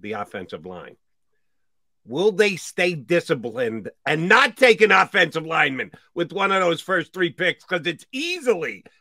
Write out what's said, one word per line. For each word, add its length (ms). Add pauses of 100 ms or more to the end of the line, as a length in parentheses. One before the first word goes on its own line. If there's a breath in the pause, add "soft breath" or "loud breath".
the 120
offensive 540
line. 300 (1080)
Will 280
they 240
stay 380
disciplined 960 (160)
and 220
not 280
take 240
an 120
offensive 540
lineman 440 (240 soft breath)
with 180
one 200
of 100
those 180
first 320
three 180
picks? 340
'Cause 220
it's 260
easily 720 (160 soft breath)